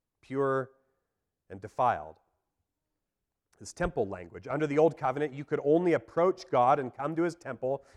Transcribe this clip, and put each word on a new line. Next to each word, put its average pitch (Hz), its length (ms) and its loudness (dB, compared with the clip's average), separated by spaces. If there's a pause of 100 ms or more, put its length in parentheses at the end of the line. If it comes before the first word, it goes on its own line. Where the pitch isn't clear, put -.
(200)
pure 135 480 -2 (800)
and 98 140 -16
defiled. 98 540 -2 (1400)
This 107 140 -18
temple 123 340 -2
language. 90 400 -12
Under 143 200 -2
the 143 100 0
old 156 220 6
covenant, 139 340 -4
you 143 120 -12
could - 200 -4
only 165 300 4
approach 175 560 0
God 131 280 4
and 127 160 -6
come 151 220 -6
to 165 60 0
his 170 120 0
temple 131 480 -6 (140)